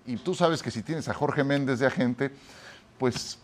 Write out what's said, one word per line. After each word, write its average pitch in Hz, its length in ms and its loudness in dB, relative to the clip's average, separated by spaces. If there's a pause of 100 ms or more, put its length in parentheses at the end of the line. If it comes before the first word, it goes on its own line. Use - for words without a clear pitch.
y 123 100 -4
tú 180 180 -2
sabes 165 280 2
que 123 80 -4
si 110 120 -6
tienes 156 260 -4
a 110 40 0
Jorge 139 320 2
Méndez 139 360 2
de 135 60 4
agente, 127 440 2 (680)
pues, - 460 0